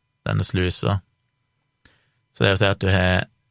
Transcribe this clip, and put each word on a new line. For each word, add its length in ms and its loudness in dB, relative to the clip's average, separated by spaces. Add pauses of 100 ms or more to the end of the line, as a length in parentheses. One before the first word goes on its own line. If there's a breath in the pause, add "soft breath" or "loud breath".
(260)
denne 180 -2
slusa. 540 -2 (1400 soft breath)
Så 100 -2
det 80 4
vil 60 0
si 100 2
at 120 -2
du 100 -2
har 340 2 (260)